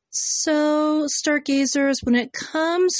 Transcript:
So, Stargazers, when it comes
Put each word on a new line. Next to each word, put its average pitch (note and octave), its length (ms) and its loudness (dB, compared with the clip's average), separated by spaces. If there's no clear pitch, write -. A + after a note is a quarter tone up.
So, D4+ 960 0
Stargazers, C#4 960 0
when A#3+ 120 2
it A#3+ 180 -2
comes E4+ 680 0